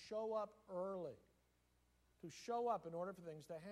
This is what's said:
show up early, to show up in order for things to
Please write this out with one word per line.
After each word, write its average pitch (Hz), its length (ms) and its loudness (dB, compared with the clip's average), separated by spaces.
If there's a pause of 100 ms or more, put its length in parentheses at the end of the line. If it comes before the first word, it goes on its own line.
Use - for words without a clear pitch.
show 220 260 2
up 208 200 2 (140)
early, 180 460 0 (1080)
to 165 80 -6
show 240 360 2
up 202 200 6
in 165 80 -2
order 180 180 0
for 185 100 -12
things 156 240 -8
to 175 80 -4 (160)